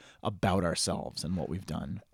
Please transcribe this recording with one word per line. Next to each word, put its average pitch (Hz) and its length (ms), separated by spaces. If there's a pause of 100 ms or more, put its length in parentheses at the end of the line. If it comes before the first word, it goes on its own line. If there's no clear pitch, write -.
(220)
about 95 420
ourselves - 600
and 90 120
what 76 120
we've 95 180
done. - 340 (140)